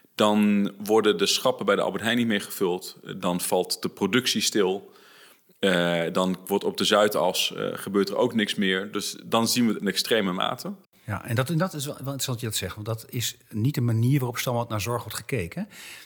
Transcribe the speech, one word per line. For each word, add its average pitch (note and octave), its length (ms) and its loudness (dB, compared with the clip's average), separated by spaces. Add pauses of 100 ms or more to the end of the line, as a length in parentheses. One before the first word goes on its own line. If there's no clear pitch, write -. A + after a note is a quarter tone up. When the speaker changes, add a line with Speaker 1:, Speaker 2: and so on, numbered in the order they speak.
(160)
Speaker 1:
dan G#2 560 4 (120)
worden G#2 340 4
de G2 80 0
schappen B2+ 400 0
bij G2+ 100 4
de F#2 60 2
Albert F#2+ 220 -2
Heijn A2+ 140 0
niet A#2 100 0
meer G2+ 140 0
gevuld. - 560 -4 (200)
Dan F2+ 240 0
valt - 400 -2
de - 80 -4
productie G2+ 520 0
stil. G2 500 0 (680)
Eh, F2 520 2
dan F#2 340 2
wordt G2 180 0
op G2+ 140 -2
de G2+ 60 -2
Zuidas, G2+ 680 2
eh, - 200 -6
gebeurt G2 360 0
er - 60 -4
ook A#2+ 180 2
niks G#2 220 0
meer. G2 360 0
Dus - 240 -4 (100)
dan A2+ 220 2
zien A#2+ 200 2
we G#2+ 60 4
het - 80 -6
in G2+ 60 -2
extreme F#2+ 440 2
mate. G#2 420 -4 (320)
Speaker 2:
Ja, G2+ 200 -6
en A2+ 100 -2
dat, C3 140 2
en E3+ 80 0
dat F#3 160 0
is C#3+ 120 -6
wel, C#3+ 80 -8
wel C3+ 200 -8
interessant C3 220 -4
dat A2 60 -6
je A#2+ 60 -4
dat G#2+ 80 -4
zegt, F#2 200 -4
want G#2 120 -10
dat A2+ 220 -6
is - 280 -6 (120)
niet A#2 260 0
de C3+ 60 0
manier A#2+ 380 4
waarop A#2+ 180 -4
standaard A#2+ 320 -2
naar G#2+ 120 -2
zorg A#2 220 -2
wordt - 140 -10
gekeken. C3+ 500 -6 (380)